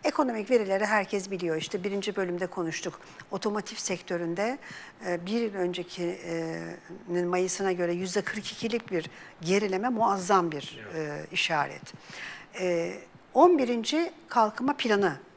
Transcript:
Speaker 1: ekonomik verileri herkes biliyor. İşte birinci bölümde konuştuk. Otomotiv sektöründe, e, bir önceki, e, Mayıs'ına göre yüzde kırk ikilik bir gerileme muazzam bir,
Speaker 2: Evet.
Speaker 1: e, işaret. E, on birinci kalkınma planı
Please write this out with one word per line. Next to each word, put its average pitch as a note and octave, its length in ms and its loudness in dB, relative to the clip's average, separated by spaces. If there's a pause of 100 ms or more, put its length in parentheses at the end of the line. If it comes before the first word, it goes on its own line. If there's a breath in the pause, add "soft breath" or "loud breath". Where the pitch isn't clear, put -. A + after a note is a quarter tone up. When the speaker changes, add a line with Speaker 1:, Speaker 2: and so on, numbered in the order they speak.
Speaker 1:
ekonomik A#3+ 480 0
verileri G3+ 340 4
herkes G3 460 0
biliyor. F3 240 -2
İşte F3 280 -4
birinci G3 320 -2
bölümde F3+ 320 -2
konuştuk. E3+ 520 -4 (320 loud breath)
Otomotiv G#3 440 -4
sektöründe, F3 800 -2 (500 loud breath)
e, F3 180 -4
bir A3 280 0
önceki, F3+ 720 -4
e, E3 1000 -4
Mayıs'ına F#3 460 2
göre F3 220 2
yüzde F#3 280 0
kırk - 300 -6
ikilik A3+ 400 -4
bir F#3 180 -2 (320 loud breath)
gerileme F#3+ 480 2
muazzam G3 600 4
bir, C#3+ 280 -8 (140)
Speaker 2:
Evet. - 20 -8
Speaker 1:
e, D3+ 360 -6
işaret. D3 600 -2 (680 loud breath)
E, F3 340 0 (400)
on E4 240 10
birinci B3 540 0 (160)
kalkınma B3 500 2
planı G3+ 400 2 (200)